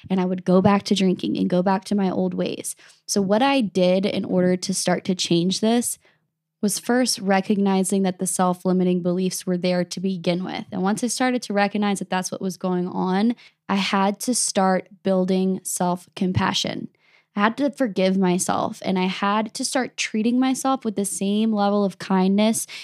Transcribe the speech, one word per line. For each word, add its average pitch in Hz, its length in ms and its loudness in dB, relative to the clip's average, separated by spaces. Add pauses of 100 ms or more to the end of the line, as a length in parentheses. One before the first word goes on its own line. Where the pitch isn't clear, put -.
And 190 100 0
I 180 60 2
would 185 220 -4
go 185 160 6
back 202 220 2
to 208 100 0
drinking 190 420 0
and 190 140 -2
go 180 120 2
back 190 240 0
to - 80 -4
my 196 140 0
old 185 240 -2
ways. - 420 -6 (320)
So - 140 -2
what 202 220 2
I 277 180 2
did 190 460 2
in 196 180 -2
order 180 320 2
to 180 160 -4
start 180 320 -2
to 190 100 -2
change 175 460 0
this 233 380 0 (640)
was 208 160 0
first 247 400 0
recognizing 196 840 2
that 185 160 -2
the 190 80 -4
self-limiting 180 760 0
beliefs 180 440 -2
were 180 100 0
there 180 260 0
to 180 160 -8
begin 180 460 -2
with. 180 260 -8
And 185 120 -4
once 196 200 0
I 247 40 0
started 247 360 -2
to 208 120 -6
recognize 202 460 0
that 190 100 -10
that's 185 200 -4
what - 120 -10
was 185 160 -6
going 180 280 -2
on, 190 480 0 (320)
I 196 100 -2
had 196 440 0
to 254 140 -2
start 190 540 0 (140)
building 185 600 2
self-compassion. - 1300 -2 (460)
I 202 60 -2
had 226 180 2
to 277 120 2
forgive 190 480 0
myself 180 640 0
and 190 140 0
I 185 80 2
had 208 480 -2
to 262 100 -6
start - 320 -4
treating 240 420 0
myself 262 460 0
with 220 120 -4
the 196 100 -2
same 208 440 0
level 202 320 2
of 190 160 -2
kindness 196 680 2 (180)